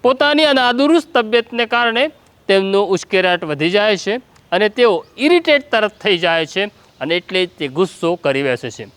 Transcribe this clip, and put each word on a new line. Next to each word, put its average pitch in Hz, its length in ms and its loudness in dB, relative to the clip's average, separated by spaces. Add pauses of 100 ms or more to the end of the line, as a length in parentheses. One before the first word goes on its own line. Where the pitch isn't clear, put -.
પોતાની 285 420 2
આ 285 80 2
નાદુરુસ્ત 269 600 2
તબિયતને 233 520 0
કારણે 240 440 0 (380)
તેમનો 196 360 2
ઉશ્કેરાટ 180 600 0
વધી 151 260 -2
જાય 202 260 2
છે 214 240 -6 (320)
અને 208 160 2
તેઓ 214 360 2 (140)
ઇરિટેટ 311 520 2
તરત 214 300 0
થઈ 202 180 0
જાય 165 280 0
છે 190 180 -4 (360)
અને 160 160 -2
એટલે 185 300 -2
જ - 20 -18 (100)
તે 147 100 -6
ગુસ્સો 170 460 -4
કરી 139 280 -2
બેસે 123 280 -4
છે. 107 160 -16 (100)